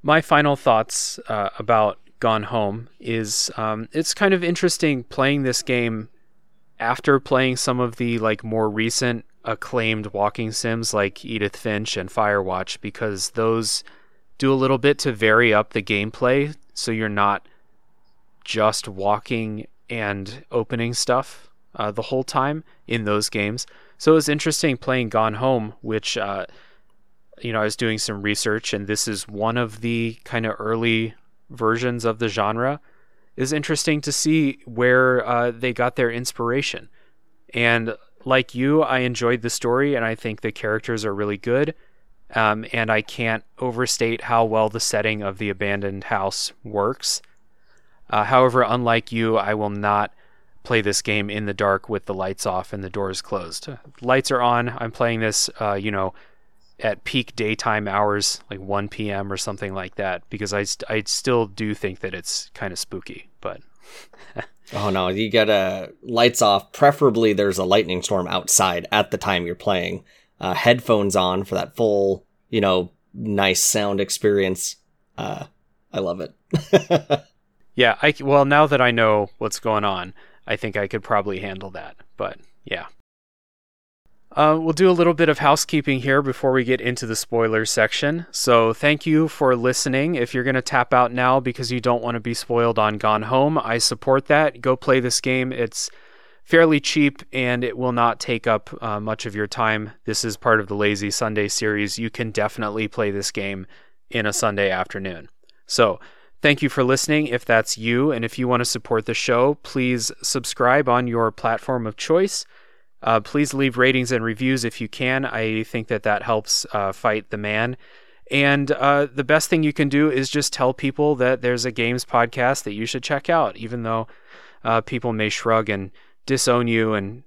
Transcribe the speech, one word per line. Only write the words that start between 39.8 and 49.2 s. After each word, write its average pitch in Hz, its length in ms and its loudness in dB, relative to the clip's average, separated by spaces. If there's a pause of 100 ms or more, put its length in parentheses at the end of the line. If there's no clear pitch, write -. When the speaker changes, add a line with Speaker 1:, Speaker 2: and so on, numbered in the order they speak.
Speaker 1:
and 117 100 -2
I 113 120 -4
think 107 240 -8
the 110 100 -4
characters 110 540 -4
are 101 100 -2
really 104 220 -2
good. 135 400 -2 (580)
Um, 110 380 2
and 113 180 -2
I 110 120 2
can't 113 420 -4 (160)
overstate 117 600 -2
how 117 220 2
well 110 240 2
the 110 120 -6
setting 107 420 -2
of 98 160 -6
the 107 100 -4
abandoned 98 560 -4
house 98 480 -4 (120)
works. 107 580 -2 (880)
Uh, 107 140 2
however, 127 380 4
unlike 117 500 0
you, 113 240 2